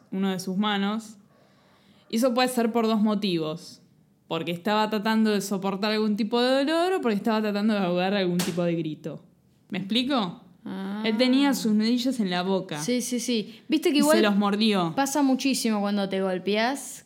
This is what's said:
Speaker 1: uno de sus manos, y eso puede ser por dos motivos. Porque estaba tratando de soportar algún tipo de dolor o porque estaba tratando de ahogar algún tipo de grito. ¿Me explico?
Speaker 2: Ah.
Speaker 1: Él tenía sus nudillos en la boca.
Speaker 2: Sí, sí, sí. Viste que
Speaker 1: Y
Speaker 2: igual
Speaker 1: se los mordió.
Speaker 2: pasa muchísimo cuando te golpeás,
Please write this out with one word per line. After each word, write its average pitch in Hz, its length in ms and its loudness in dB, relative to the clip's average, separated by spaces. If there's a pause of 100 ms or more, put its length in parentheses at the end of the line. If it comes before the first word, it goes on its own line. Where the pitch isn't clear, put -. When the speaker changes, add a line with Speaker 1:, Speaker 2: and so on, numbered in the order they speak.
(120)
Speaker 1:
uno 190 200 0
de 185 80 -4
sus 185 180 -4
manos, 208 600 -2 (920)
y - 80 -4
eso 247 160 2
puede 254 140 2
ser 233 240 0
por 226 160 2
dos 220 140 2
motivos. 185 800 -2 (480)
Porque 165 240 -4
estaba 214 380 0
tratando 220 420 2
de 202 100 0
soportar 196 500 -2
algún 214 240 0
tipo 233 260 0
de 262 220 2
dolor 330 300 0
o 370 80 -2
porque 233 140 0
estaba 220 260 0
tratando 208 340 0
de 202 60 0
ahogar 180 340 0
algún 180 240 0
tipo 180 240 -2
de 175 120 0
grito. 156 480 -8 (460)
¿Me - 100 -6
explico? 214 600 -2 (240)
Speaker 2:
Ah. 196 400 -8
Speaker 1:
Él 220 120 0
tenía 254 360 4
sus 214 200 0
nudillos 240 460 0
en 190 120 -2
la 180 100 0
boca. 185 400 -2
Speaker 2:
Sí, 240 200 -2
sí, 240 180 -4
sí. 226 480 -4
Viste 320 240 0
que 277 60 2
Speaker 1:
Y - 20 6
Speaker 2:
igual 294 180 6
Speaker 1:
se 214 60 6
los 208 120 4
mordió. 202 600 2
Speaker 2:
pasa 277 260 0
muchísimo 254 600 0
cuando 202 280 0
te 190 120 -2
golpeás, 202 840 -2